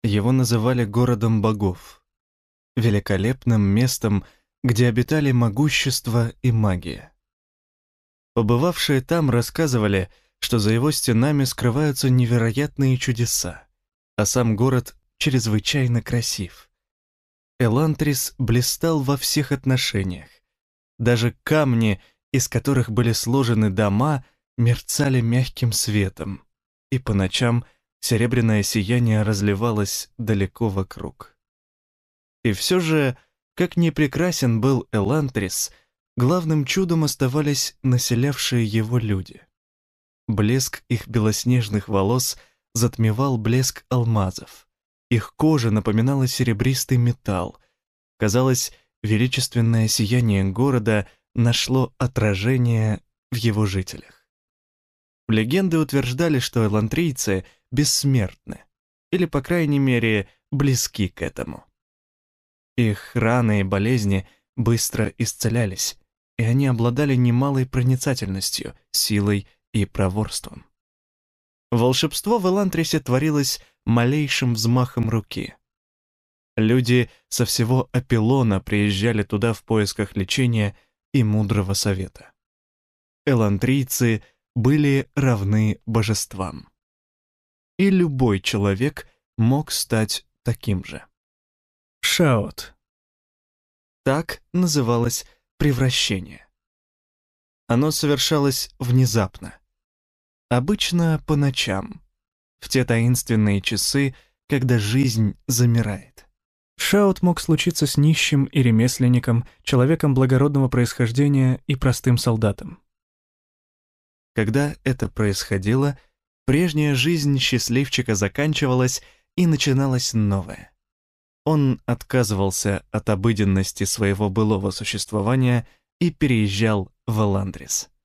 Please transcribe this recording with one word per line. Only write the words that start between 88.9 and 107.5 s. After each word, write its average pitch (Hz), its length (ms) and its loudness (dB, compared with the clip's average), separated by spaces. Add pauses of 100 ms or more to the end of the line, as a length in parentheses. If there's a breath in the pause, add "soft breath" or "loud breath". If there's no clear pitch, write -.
мог 131 360 0
стать - 540 -4 (180)
таким 98 400 -4
же. - 200 -16 (960)
Шаот. - 760 0 (1300)
Так 143 380 -2 (100)
называлось 123 760 0 (300 soft breath)
превращение. 127 880 -2 (1200)
Оно 131 240 2
совершалось 143 880 0
внезапно. 117 800 0 (920)
Обычно 170 760 0
по 156 80 0
ночам – 135 720 -2 (600)
в - 60 -16
те 127 160 2
таинственные 113 720 2
часы, 135 540 -2 (340 soft breath)
когда 127 300 2
жизнь 110 580 0 (100)
замирает. 117 800 -2 (520)
Шаот 196 420 2
мог 175 180 2
случиться 156 480 0